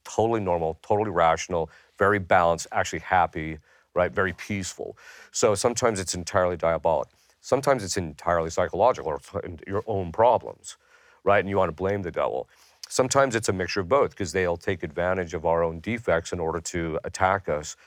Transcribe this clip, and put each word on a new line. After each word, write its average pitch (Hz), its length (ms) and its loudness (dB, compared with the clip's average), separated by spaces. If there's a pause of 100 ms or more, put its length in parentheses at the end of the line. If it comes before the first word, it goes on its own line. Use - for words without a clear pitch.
totally 113 380 0
normal, 85 420 0
totally 107 260 0
rational, 82 640 2 (280)
very 101 180 4
balanced, 87 540 2
actually 90 280 -2
happy, 82 600 0 (340)
right? 87 180 2
Very 95 200 0
peaceful. - 680 -8 (340)
So 110 220 4
sometimes 117 460 0
it's 90 160 -6
entirely 90 400 0
diabolic. 80 540 0 (320)
Sometimes 135 420 0
it's 92 140 -4
entirely 85 520 -2
psychological 90 640 0
or 71 80 -6 (240)
it's - 240 -12
your 98 180 -4
own 90 280 -4
problems, 110 640 0 (480)
right? 101 140 6
And 95 100 -2
you 98 80 2
wanna 90 160 2
blame 98 300 -2
the 85 80 -6
devil. 64 380 -2 (380)
Sometimes 131 480 2
it's 110 140 0
a 101 40 0
mixture 92 280 -4
of 87 80 -6
both, 131 260 2
'cause 90 160 -6
they'll 87 260 0
take 92 240 -6
advantage 87 520 -2
of 80 120 -6
our 82 160 2
own 82 200 -2
defects 95 500 -2
in 90 80 -6
order 82 220 -4
to 82 420 -4
attack 92 460 0
us 76 260 -4 (120)